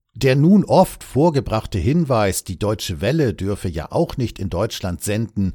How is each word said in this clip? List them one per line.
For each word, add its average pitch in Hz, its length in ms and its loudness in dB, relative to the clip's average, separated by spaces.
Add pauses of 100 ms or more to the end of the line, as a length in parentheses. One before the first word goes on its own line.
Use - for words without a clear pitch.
(140)
Der 131 220 2
nun 175 280 6
oft - 400 2
vorgebrachte 127 720 0
Hinweis, 117 680 0
die 92 140 -10
Deutsche 98 420 -4
Welle 123 320 0
dürfe 98 360 -4
ja 82 220 -8
auch - 280 -2
nicht 117 200 -4
in 95 120 -6
Deutschland 90 520 -4
senden, 104 520 -2